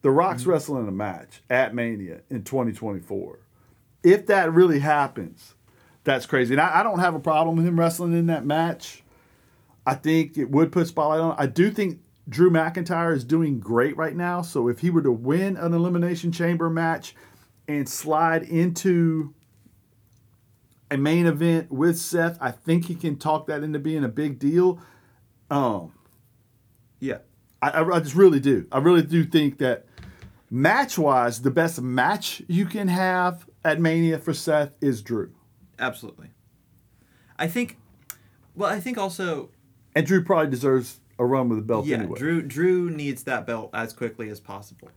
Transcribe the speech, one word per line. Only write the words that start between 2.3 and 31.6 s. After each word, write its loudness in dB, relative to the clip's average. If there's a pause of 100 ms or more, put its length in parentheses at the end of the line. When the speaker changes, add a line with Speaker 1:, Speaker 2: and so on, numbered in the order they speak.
Speaker 1:
twenty -2
twenty-four. -10 (640)
If 6
that 4
really 6
happens, -2 (500)
that's 0
crazy. 0
And 2
I, 4
I 2
don't 0
have 2
a -6
problem 2
with 2
him 2
wrestling 0
in 2
that -2
match. -4 (840)
I 0
think 0
it -4
would 4
put 0
spotlight 0
on. 0
I 0
do 2
think -4 (280)
Drew 4
McIntyre 0
is -2
doing 0
great 0
right -4
now. -4
So -2
if -4
he 0
were 2
to 2
win -2
an -2
Elimination -2
Chamber -2
match -4 (540)
and -4
slide 0
into 0 (1600)
a -2
main 2
event 0
with 0
Seth, -2
I -4
think -2
he -8
can -6
talk -2
that -6
into -6
being -4
a -2
big -6
deal. 2 (680)
Um, -2 (1080)
Speaker 2:
Yeah. -6 (440)
Speaker 1:
I, 2
I, 2
I 4
just -8
really 8
do. 2
I 2
really 6
do 2
think 0
that -2 (640)
match-wise, 0
the 2
best -2